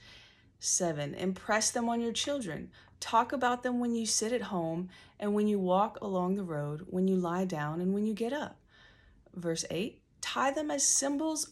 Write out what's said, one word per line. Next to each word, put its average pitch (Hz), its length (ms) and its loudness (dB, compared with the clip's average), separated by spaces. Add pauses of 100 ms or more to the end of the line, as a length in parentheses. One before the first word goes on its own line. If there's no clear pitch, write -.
(600)
Seven, 147 540 0
"Impress 190 580 0
them 233 160 -2
on 233 140 0
your 233 100 -2
children. 214 580 -4 (300)
Talk 240 320 2
about 247 320 2
them 247 160 0
when 240 160 0
you 226 100 0
sit 220 280 0
at 240 80 0
home 180 480 -2 (280)
and 208 160 0
when 208 140 4
you 208 100 4
walk 190 440 4
along 185 340 0
the 202 80 -2
road, 151 460 -4
when 185 180 2
you 190 80 4
lie 180 300 0
down 156 340 -2
and 185 140 0
when 208 120 0
you 220 80 0
get 226 200 -2
up." - 260 -6 (760)
Verse 170 360 -4
eight, 175 320 -4 (180)
"Tie - 320 2
them 302 180 -2
as 285 160 0
symbols 294 680 0